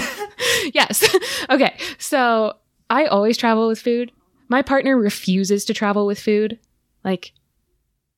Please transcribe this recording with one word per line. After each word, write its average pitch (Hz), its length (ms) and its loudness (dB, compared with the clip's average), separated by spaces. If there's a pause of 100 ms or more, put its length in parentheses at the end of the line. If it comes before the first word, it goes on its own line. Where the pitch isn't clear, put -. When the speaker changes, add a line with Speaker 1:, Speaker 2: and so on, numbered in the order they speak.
Speaker 1:
<laughs> - 60 -8 (640)
Speaker 2:
Yes. 277 300 0 (240)
<laughs> - 220 -6
Okay. 262 260 2 (220)
So 233 560 0 (360)
I 269 160 2
always 208 300 2
travel 226 320 2
with 226 120 -2
food. 240 300 -2 (380)
My 262 140 2
partner 269 340 2
refuses 202 720 0
to 220 80 -2
travel 202 320 0
with 202 120 -2
food. 214 400 0 (460)
Like, 185 280 -4 (840)